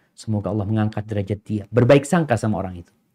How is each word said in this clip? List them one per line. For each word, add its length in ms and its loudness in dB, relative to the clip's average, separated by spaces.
Semoga 400 -4
Allah 160 -2
mengangkat 400 0
derajat 320 -4
dia." 240 -6
Berbaik 400 4
sangka 320 0
sama 240 -2
orang 240 -10
itu. 80 -20